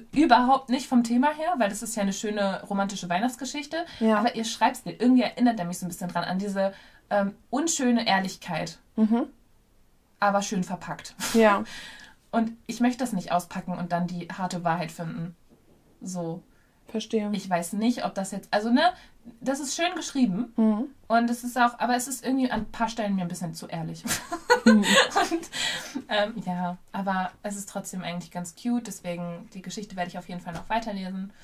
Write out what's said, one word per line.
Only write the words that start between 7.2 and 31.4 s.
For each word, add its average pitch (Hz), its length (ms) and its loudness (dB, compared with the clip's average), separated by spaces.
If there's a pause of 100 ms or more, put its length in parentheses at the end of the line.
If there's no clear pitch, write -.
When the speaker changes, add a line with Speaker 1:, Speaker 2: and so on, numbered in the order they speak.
Speaker 1:
unschöne 247 580 2
Ehrlichkeit. 185 720 -2 (160)
Speaker 2:
Mhm. 220 280 4 (960)
Speaker 1:
Aber 202 220 4
schön 196 220 -2
verpackt. - 520 -10 (180)
Speaker 2:
Ja. 220 340 6
Speaker 1:
<laughs> - 60 -14 (580)
Und 226 200 0 (140)
ich 233 140 -6
möchte 240 180 4
das 240 160 -2
nicht 180 180 -4
auspacken 175 460 -2
und 175 140 -6
dann 175 160 0
die 170 200 -8
harte 180 360 -6
Wahrheit 165 280 0
finden. 165 440 -8 (680)
So. 175 400 -6 (460)
Speaker 2:
Verstehe. 214 440 -4
Speaker 1:
Ich 190 160 -4
weiß 175 260 -2
nicht, 226 320 0
ob 196 100 -6
das 190 160 -4
jetzt, 196 200 -8
also 214 200 2
ne, 320 200 6 (480)
das 277 200 -2
ist 285 160 -6
schön 349 200 0
geschrieben. 247 600 0
Speaker 2:
Mhm. 220 300 2 (220)
Speaker 1:
Und 233 220 4
es 240 140 -4
ist 247 160 -6
auch, 240 180 4
aber 240 180 0
es 247 120 -2
ist 247 180 -8
irgendwie 262 240 2
an 220 120 -2
ein - 100 -8
paar 233 180 -2
Stellen 208 260 -2
mir 185 60 0
ein 175 60 -2
bisschen 175 260 -6
zu - 140 -12
ehrlich. 165 400 -8
<laughs> - 60 0 (520)
Speaker 2:
Mhm. 220 120 10
Speaker 1:
Und, 339 720 4 (600)
ähm, 214 240 0 (120)
ja, 180 320 -4 (160)
aber 190 380 -2 (120)
es 208 140 -6
ist 202 120 -10
trotzdem 190 320 -8
eigentlich 170 300 -8
ganz 180 240 -10
cute, 240 320 -2
deswegen 175 640 -8
die 185 80 -14
Geschichte 190 360 -12
werde 175 120 -2
ich 185 80 -10
auf 175 120 -14
jeden 175 100 -10
Fall 170 140 -12
noch - 160 -10
weiterlesen. 196 640 -4 (100)